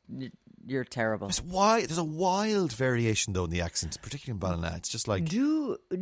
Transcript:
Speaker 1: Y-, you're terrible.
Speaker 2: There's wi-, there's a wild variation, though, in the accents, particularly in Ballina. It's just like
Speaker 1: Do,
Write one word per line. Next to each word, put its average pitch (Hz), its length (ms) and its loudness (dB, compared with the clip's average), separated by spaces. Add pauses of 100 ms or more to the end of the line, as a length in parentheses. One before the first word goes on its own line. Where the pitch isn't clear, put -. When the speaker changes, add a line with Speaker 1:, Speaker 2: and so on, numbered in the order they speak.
Speaker 1:
Y-, 131 220 -10 (360)
you're 131 180 -2
terrible. 110 440 -2
Speaker 2:
There's 95 120 0
wi-, 196 460 2
there's 156 100 -4
a 170 80 0
wild 185 680 2
variation, 117 600 2
though, 92 120 2
in 80 60 -2
the 85 120 0
accents, 82 340 -4
particularly 127 400 -10
in - 40 -8
Ballina. 85 360 -2
It's - 140 -6
just - 180 -4
like 107 160 2
Speaker 1:
Do, 269 540 0 (240)